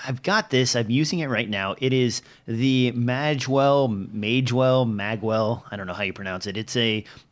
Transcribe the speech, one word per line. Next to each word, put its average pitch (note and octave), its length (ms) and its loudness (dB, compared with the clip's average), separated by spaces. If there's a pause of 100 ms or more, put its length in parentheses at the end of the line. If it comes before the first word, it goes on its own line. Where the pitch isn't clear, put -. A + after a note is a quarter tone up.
I've C3 160 -6
got G#3 260 0
this. B2+ 260 2
I'm A#2 140 0
using D3+ 300 0
it D3+ 80 -4
right A#2 200 0
now. G2 300 -2
It C3 160 0
is B2+ 300 0 (240)
the B2 460 2
Magwell, C3+ 960 2 (240)
Magewell, B2 800 2
Magwell. A2 800 -2
I G#2 80 -8
don't G2 100 -8
know F2+ 60 -6
how G#2 100 -4
you F#2+ 80 -2
pronounce F#2 360 -8
it. G2 100 -6
It's A2 180 -6
a A2+ 300 0 (260)